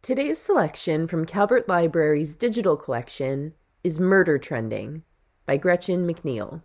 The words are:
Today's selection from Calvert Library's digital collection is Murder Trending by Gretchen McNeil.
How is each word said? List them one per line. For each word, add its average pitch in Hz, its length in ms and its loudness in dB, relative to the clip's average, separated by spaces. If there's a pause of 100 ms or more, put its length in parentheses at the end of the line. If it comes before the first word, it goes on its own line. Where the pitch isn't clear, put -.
Today's 285 340 -2
selection 214 680 0
from 165 160 -2
Calvert 202 460 0
Library's 160 640 2
digital 214 400 2
collection 135 800 -6 (320)
is 165 160 -2
Murder 185 360 4
Trending 113 680 -6 (420)
by 143 100 0
Gretchen 180 500 2
McNeil. 160 600 -6